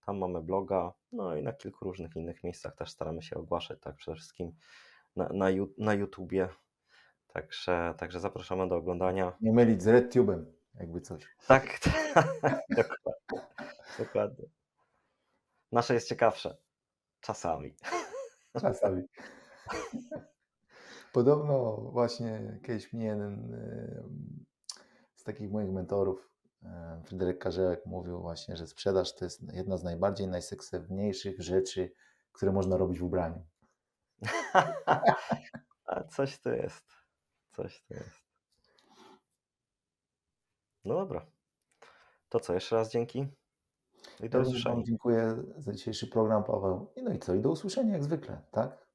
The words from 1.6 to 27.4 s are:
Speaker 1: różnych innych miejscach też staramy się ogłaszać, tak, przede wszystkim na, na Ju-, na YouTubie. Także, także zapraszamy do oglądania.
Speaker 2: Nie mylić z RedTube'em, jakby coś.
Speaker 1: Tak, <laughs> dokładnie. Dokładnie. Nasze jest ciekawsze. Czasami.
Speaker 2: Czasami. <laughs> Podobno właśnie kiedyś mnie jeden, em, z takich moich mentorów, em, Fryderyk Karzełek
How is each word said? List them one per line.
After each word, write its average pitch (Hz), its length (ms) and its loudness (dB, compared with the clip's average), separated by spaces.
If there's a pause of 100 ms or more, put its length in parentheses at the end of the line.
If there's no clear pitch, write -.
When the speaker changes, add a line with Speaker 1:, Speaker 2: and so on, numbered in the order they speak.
Speaker 1:
różnych 90 320 -8
innych 82 280 -8
miejscach - 300 -8
też - 160 -10
staramy 80 320 -6
się - 140 -10
ogłaszać, 82 440 -4
tak, 73 160 -12
przede 80 200 -10
wszystkim 82 360 -10 (640)
na, 92 120 0
na 95 220 4
Ju-, 95 280 0
na 107 160 2
YouTubie. 95 540 0 (760)
Także, - 720 -2
także 87 220 -6
zapraszamy 92 480 -2
do 87 80 2
oglądania. 90 640 0
Speaker 2:
Nie 110 120 4
mylić 113 300 8
z 98 40 2
RedTube'em, 113 580 6 (300)
jakby 87 260 -8
coś. - 360 -16 (120)
Speaker 1:
Tak, 131 300 8 (420)
<laughs> - 560 2
dokładnie. - 720 -2 (500)
Dokładnie. 107 460 -2 (1300)
Nasze 120 220 4
jest 117 140 0
ciekawsze. - 480 2 (640)
Czasami. 80 560 -6 (840)
Speaker 2:
Czasami. 196 420 0 (1080)
<laughs> - 1040 -18
Podobno 131 640 4
właśnie 113 840 -2
kiedyś 110 300 -6
mnie 113 140 -4
jeden, 107 480 -4
em, 117 920 -10 (680)
z - 100 -20
takich 104 260 -8
moich 104 200 -2
mentorów, 95 600 0 (340)
em, 82 400 -14
Fryderyk 92 340 -2
Karzełek 90 480 0